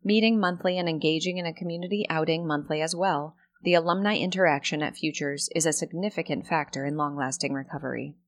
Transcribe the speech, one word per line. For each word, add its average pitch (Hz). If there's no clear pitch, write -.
Meeting 220
monthly 180
and 175
engaging 160
in 175
a 160
community 180
outing 160
monthly 151
as 160
well, 160
the 175
alumni 175
interaction 165
at 147
Futures 143
is 160
a 160
significant 165
factor 147
in 147
long-lasting 143
recovery. 135